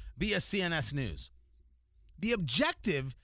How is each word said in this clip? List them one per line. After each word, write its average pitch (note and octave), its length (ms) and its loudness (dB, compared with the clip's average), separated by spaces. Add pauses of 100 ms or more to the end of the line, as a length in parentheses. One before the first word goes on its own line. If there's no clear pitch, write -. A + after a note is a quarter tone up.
(180)
via G3 220 2
C G3 220 0
N E3+ 120 0
S C3+ 200 -2
News. B2+ 360 -4 (880)
The A3 140 0
objective D#3+ 920 2